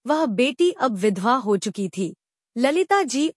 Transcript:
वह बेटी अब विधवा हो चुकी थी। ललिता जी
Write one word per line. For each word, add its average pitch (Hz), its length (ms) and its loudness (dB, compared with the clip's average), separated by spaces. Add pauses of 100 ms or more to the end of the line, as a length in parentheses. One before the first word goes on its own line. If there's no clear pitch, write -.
वह 311 180 0
बेटी 269 460 2
अब 254 240 -2
विधवा 202 400 0
हो 208 220 0
चुकी 196 320 -4
थी। 185 260 -6 (420)
ललिता 349 460 2
जी 277 340 -2